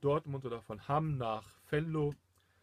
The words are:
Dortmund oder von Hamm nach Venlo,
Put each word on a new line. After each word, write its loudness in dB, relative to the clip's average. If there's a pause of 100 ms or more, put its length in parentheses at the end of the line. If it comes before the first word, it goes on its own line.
Dortmund 0
oder -4
von -10
Hamm 2
nach -4 (120)
Venlo, 0 (480)